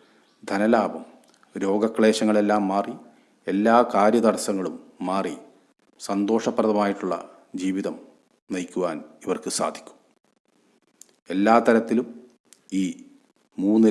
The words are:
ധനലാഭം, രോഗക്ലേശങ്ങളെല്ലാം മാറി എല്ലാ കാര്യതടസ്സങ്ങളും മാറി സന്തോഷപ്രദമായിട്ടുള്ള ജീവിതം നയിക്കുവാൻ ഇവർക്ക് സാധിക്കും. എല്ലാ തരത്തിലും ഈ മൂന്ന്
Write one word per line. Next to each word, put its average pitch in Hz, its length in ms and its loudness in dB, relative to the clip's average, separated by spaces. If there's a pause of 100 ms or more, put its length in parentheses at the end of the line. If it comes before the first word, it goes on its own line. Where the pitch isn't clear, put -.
(440)
ധനലാഭം, 101 600 0 (520)
രോഗക്ലേശങ്ങളെല്ലാം 107 1120 2
മാറി 101 280 -2 (520)
എല്ലാ 104 300 2 (180)
കാര്യതടസ്സങ്ങളും 104 840 2 (220)
മാറി 92 340 -2 (640)
സന്തോഷപ്രദമായിട്ടുള്ള 104 1160 -2 (400)
ജീവിതം 92 420 -4 (520)
നയിക്കുവാൻ 90 480 -6 (280)
ഇവർക്ക് 87 240 -6
സാധിക്കും. - 480 -8 (1300)
എല്ലാ 104 300 4
തരത്തിലും 117 480 2 (680)
ഈ 143 100 -2 (720)
മൂന്ന് 110 340 4